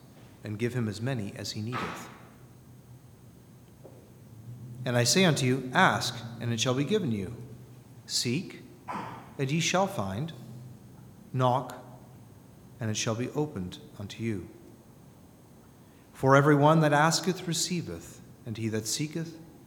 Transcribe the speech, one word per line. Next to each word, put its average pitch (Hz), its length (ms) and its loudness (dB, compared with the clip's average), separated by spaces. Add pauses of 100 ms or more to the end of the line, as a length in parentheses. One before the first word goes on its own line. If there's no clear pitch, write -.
(440)
and 107 160 -6
give 117 140 -2
him 120 140 -2
as 101 140 -6
many 117 340 -4
as - 160 -8
he 110 100 -8
needeth. 110 480 -6 (2750)
And 123 140 2
I 120 60 6
say 185 200 6
unto 139 220 4
you, 127 280 2
ask, 160 420 4 (260)
and 120 100 -2
it 113 80 0
shall 127 140 2
be 139 100 2
given 180 280 0
you. 95 240 -4 (680)
Seek, - 560 -2 (760)
and 135 120 -2
ye 165 100 2
shall 185 280 2
find. 107 460 -4 (960)
Knock, 127 500 0 (1000)
and 110 100 -2
it 107 80 -2
shall 113 180 0
be 123 140 -4
opened 101 500 -4 (200)
unto 101 220 -10
you. 101 260 -4 (1700)
For 135 220 6
every 143 200 8
one 156 260 8
that 151 120 4
asketh 165 540 2
receiveth, 160 760 -4 (240)
and 107 120 -8
he 110 120 -2
that 110 180 -2
seeketh 160 500 -4 (300)